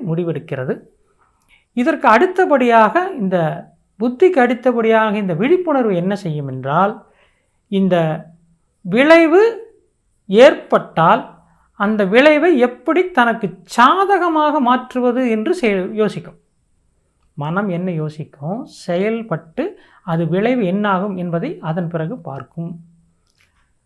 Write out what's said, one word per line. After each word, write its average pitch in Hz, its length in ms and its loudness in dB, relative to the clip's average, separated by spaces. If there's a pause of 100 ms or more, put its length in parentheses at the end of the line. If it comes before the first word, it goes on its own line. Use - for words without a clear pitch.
முடிவெடுக்கிறது. 156 720 -6 (920)
இதற்கு 320 360 0
அடுத்தபடியாக, 269 1120 2
இந்த 180 500 -2 (280)
புத்திக்கு 254 440 2
அடுத்தபடியாக 226 760 0
இந்த 196 180 -2
விழிப்புணர்வு 269 640 0
என்ன 185 200 -2
செய்யும் 151 320 -6
என்றால், 139 580 -2 (640)
இந்த 175 580 0 (540)
விளைவு 330 920 2 (540)
ஏற்பட்டால் 208 1080 2 (360)
அந்த 214 320 -2
விளைவை 294 540 4
எப்படி 320 520 0
தனக்கு 226 540 -2
சாதகமாக 311 960 2
மாற்றுவது 247 680 0
என்று 226 240 -2
செய-, 208 380 -2
யோசிக்கும். 208 460 -4 (960)
மனம் 165 340 -4
என்ன 180 220 -6
யோசிக்கும்? 156 760 -10
செயல்பட்டு 220 1120 -6 (240)
அது 165 260 -2
விளைவு 214 380 0
என்னாகும் 196 500 -2
என்பதை 180 440 -6
அதன் 165 280 -6
பிறகு 165 300 -8
பார்க்கும். 165 600 -14 (1040)